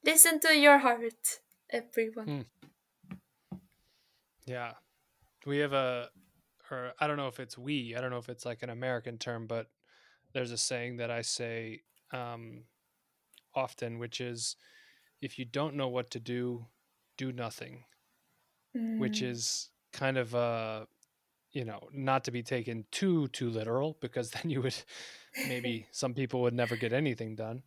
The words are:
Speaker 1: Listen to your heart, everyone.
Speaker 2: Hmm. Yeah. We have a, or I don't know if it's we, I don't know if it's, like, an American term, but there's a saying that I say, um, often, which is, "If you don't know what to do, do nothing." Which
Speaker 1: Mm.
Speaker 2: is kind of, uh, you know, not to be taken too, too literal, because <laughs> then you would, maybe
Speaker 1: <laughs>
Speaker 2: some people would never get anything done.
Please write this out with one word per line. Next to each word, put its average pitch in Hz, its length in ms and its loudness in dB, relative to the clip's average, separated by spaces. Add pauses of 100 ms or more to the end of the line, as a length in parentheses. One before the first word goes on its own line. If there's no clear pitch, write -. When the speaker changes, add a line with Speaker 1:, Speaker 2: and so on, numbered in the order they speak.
Speaker 1:
Listen 311 360 10
to 311 160 8
your 285 220 12
heart, 233 600 0 (300)
everyone. 220 760 -2 (1040)
Speaker 2:
Hmm. 185 80 -10 (840)
Yeah. 120 280 -8 (720)
We 143 140 0
have 147 140 2
a, 127 380 0 (600)
or 127 280 -8
I 151 80 0
don't 147 100 0
know 139 120 -2
if - 100 -8
it's 123 200 -12
we, 123 380 -6
I 123 40 -4
don't 127 100 -4
know 123 80 -4
if 117 100 -10
it's, 120 160 -12
like, 120 180 -6
an 123 80 -8
American 120 480 -4
term, 113 280 -6
but 113 220 -4 (640)
there's 123 200 -4
a 113 60 -6
saying 120 400 -2
that 117 120 -4
I 117 120 -4
say, 113 600 -6 (300)
um, 117 520 -10 (920)
often, 120 440 -4
which 120 220 -8
is, 120 360 -6 (640)
"If - 180 -8
you 131 60 -6
don't 139 320 -4
know 135 120 0
what 123 220 -2
to 120 100 -8
do, 120 460 -4 (500)
do 131 160 -4
nothing." 123 520 -10 (880)
Which 220 460 0
Speaker 1:
Mm. 127 80 0
Speaker 2:
is - 420 -4 (220)
kind 135 260 0
of, 120 160 -2
uh, 113 500 0 (680)
you 131 120 -4
know, 107 260 -10
not 135 340 0
to 135 60 -2
be 120 120 -4
taken 113 480 -4
too, 165 380 2
too 123 200 -2
literal, 120 520 0
because 117 300 -4
<laughs> - 140 -8
then 165 60 0
you 135 100 0
would, 123 160 0 (720)
maybe 120 400 -4
Speaker 1:
<laughs> - 20 -20
Speaker 2:
some 127 220 -2
people 127 300 0
would 123 100 4
never 120 240 0
get 113 160 0
anything 120 420 4
done. 113 320 -6